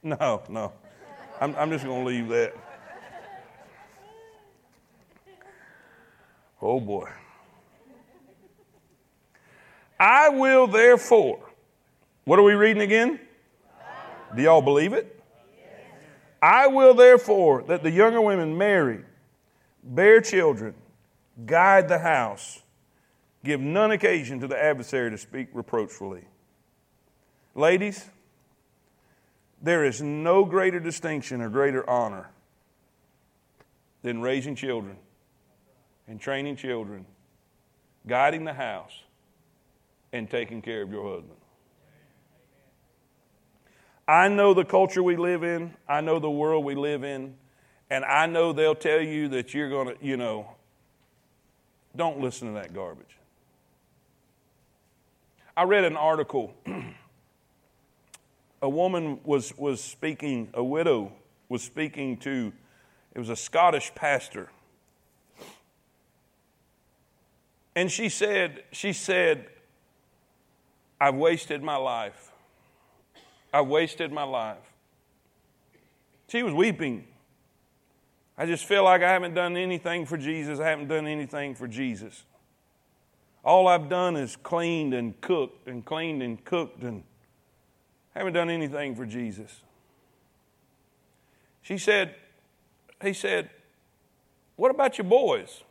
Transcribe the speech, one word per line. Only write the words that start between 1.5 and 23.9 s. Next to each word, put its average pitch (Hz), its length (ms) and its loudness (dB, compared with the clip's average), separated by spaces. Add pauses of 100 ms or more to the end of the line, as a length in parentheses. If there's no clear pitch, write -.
I'm 147 140 -4
just 147 160 -6
gonna 127 180 -6
leave 123 260 -6
that. 117 260 -2 (4000)
Oh, 117 180 -2
boy. 104 300 -8 (3000)
"I 262 300 8
will 262 360 6
therefore," 220 840 6 (760)
what 170 160 6
are 202 40 10
we 202 100 8
reading 208 280 4
again? 226 380 2 (1160)
Do 120 60 -2
y'all 156 220 8
believe 147 300 2
it? - 180 -4 (1300)
"I 226 260 8
will 262 260 10
therefore 214 720 8
that 165 200 -2
the 160 80 0
younger 226 300 4
women 175 360 0
marry, 175 460 2 (800)
bear 190 380 6
children, 147 540 -2 (680)
guide 180 440 6
the 170 100 2
house, 127 600 -2 (840)
give 143 160 -4
none 185 320 0